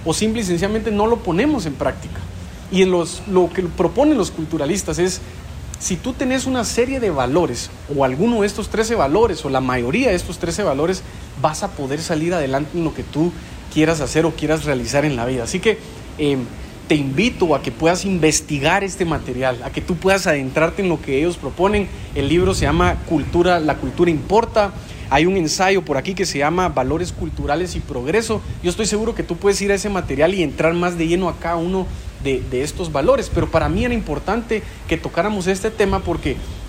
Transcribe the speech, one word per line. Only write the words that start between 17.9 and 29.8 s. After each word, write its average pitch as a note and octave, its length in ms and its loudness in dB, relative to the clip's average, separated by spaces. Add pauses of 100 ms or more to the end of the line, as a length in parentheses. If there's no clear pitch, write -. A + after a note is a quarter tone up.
investigar D#3+ 800 2
este F#3+ 200 0
material, B2+ 600 0
a C3+ 60 -6
que D3+ 100 -4
tú F3+ 160 -2
puedas F#3 320 2
adentrarte D#3 540 2
en F#3 60 2
lo D#3+ 140 0
que C3+ 160 0
ellos E3+ 180 2
proponen. F#3 520 0 (260)
El C#3 140 0
libro F3+ 260 4
se - 80 0
llama E3+ 320 4 (140)
Cultura, E3+ 500 4
La D3+ 160 2
Cultura D#3+ 340 0
Importa. G3 640 2 (400)
Hay D3+ 160 6
un F#3+ 100 2
ensayo F#3 480 2
por D3 120 -2
aquí D#3 180 -2
que F3+ 120 0
se C3+ 120 -4
llama F3 300 2
Valores D3+ 420 0
Culturales D#3 640 -4
y E3 60 -4
Progreso. F#3+ 600 -2 (220)
Yo F3 80 0
estoy G3+ 160 -2
seguro A3 300 0
que E3 80 -4
tú F3 120 -4
puedes G3 260 2
ir G3+ 100 2
a - 20 4
ese G3 140 -2